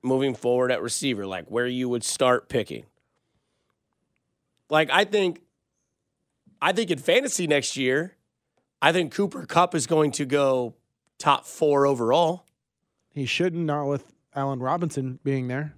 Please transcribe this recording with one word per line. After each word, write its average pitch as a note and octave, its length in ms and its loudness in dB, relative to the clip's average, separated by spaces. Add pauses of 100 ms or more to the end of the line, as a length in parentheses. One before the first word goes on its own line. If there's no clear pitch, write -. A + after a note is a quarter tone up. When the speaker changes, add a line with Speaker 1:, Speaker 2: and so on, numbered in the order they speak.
Speaker 1:
moving C3 320 0
forward B2 340 2
at A#2 120 0
receiver, A#2 440 -4
like, F#2 200 -8
where A#2+ 200 -2
you B2+ 220 -4
would A#2+ 160 -2
start - 460 2
picking. G2 380 -4 (1800)
Like, D#3 220 2
I G3 140 4
think, G3 380 -2 (1160)
I F3 120 0
think F#3+ 180 -2
in C#3+ 80 -2
fantasy G3 480 0
next C#3+ 300 0
year, C3+ 400 -2 (640)
I D#3 100 4
think E3 220 -2
Cooper - 320 -4
Kupp F3 300 2
is B2+ 120 -2
going D#3 240 2
to C#3+ 140 -4
go C3 500 0 (420)
top - 280 2
four C#3+ 420 2
overall. C#3+ 560 2 (680)
Speaker 2:
He C#3 140 -6
shouldn't, E3+ 400 -2
not C#3+ 220 -2
with C#3+ 260 -6 (220)
Allen C#3 240 -4
Robinson C3 640 -4
being C3 240 -2
there. C#3+ 300 -6